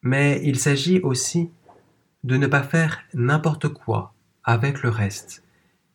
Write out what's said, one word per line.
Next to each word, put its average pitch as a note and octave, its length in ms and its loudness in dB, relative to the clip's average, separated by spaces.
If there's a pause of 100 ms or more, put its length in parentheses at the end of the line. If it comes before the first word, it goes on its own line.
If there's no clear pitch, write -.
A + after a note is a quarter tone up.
Mais C#3 420 2
il C3+ 140 0
s'agit D#3+ 420 2
aussi D#3 500 -2 (760)
de B2+ 120 0
ne C#3 100 2
pas C#3 160 2
faire D#3+ 400 -2 (120)
n'importe D3+ 540 0
quoi G#2+ 460 -6 (280)
avec A#2+ 400 0
le B2+ 60 0
reste, G#2 540 -4 (520)